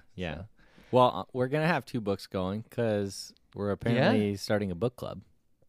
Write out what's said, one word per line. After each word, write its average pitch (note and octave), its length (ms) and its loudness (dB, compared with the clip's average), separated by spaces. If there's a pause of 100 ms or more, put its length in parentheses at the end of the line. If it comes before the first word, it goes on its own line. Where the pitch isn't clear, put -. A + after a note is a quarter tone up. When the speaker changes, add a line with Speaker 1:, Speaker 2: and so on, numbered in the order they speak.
(140)
Speaker 1:
yeah. F2 220 -6
Speaker 2:
So. F#2+ 100 -10 (460)
Speaker 1:
Well, B2+ 220 8
uh, F#2+ 180 -6
we're B2+ 160 -2
gonna D3+ 180 0
have D#3+ 180 0
two - 160 -6
books G2 280 -2
going F#2+ 420 -2
'cause G#2 600 -2 (220)
we're G2+ 140 -4
Speaker 2:
Yeah. G2+ 60 0
Speaker 1:
apparently A#2 600 2
starting G2+ 340 0
a F2 60 -6
book A2 200 -2
club. - 260 -10 (460)